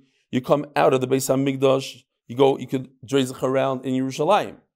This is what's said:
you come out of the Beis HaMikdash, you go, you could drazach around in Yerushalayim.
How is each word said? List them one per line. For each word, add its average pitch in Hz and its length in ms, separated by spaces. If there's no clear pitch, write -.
you 123 100
come 147 240
out 147 200
of 131 80
the 127 40
Beis 131 220
HaMikdash, 135 720
you 120 100
go, 139 200
you 123 100
could 131 220
drazach 127 380
around 131 420
in 135 80
Yerushalayim. 135 640